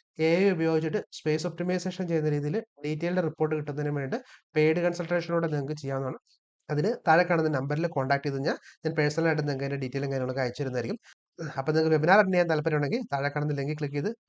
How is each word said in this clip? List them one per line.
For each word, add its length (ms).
എ 140
ഐ 180
ഉപയോഗിച്ചിട്ട് 500
സ്പേസ് 360
ഒപ്റ്റിമൈസേഷൻ 600
ചെയ്യുന്ന 240
രീതിയിൽ 260
ഡീറ്റെയിൽഡ് 440
റിപ്പോർട്ട് 300
കിട്ടുന്നതിന് 400
വേണ്ടി 240
പെയ്ഡ് 280
കൺസൾട്ടേഷനിലൂടെ 680
നിങ്ങൾക്ക് 300
ചെയ്യാവുന്നതാണ്. 400
അതിന് 220
താഴെ 240
കാണുന്ന 260
നമ്പറിൽ 380
കോൺടാക്ട് 360
ചെയ്ത് 120
കഴിഞ്ഞാൽ 200
ഞാൻ 160
പേഴ്സണലായിട്ട് 480
നിങ്ങൾക്ക് 240
അതിന്റെ 140
ഡീറ്റെയിലും 300
കാര്യങ്ങളൊക്കെ 340
അയച്ചു 180
തരുന്നതായിരിക്കും. 360
അപ്പൊ 180
നിങ്ങൾക്ക് 220
വെബിനാർ 260
അറ്റൻഡ് 160
ചെയ്യാൻ 160
താല്പര്യമുണ്ടെങ്കിൽ 580
താഴെ 200
കാണുന്ന 260
ലിങ്കിൽ 240
ക്ലിക്ക് 180
ചെയ്ത് 140